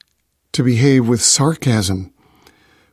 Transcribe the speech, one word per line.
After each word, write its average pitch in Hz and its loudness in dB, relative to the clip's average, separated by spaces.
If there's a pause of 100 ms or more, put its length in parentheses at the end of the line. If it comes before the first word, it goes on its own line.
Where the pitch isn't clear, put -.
(520)
to - -4
behave 127 2
with 120 0
sarcasm, 107 -2 (800)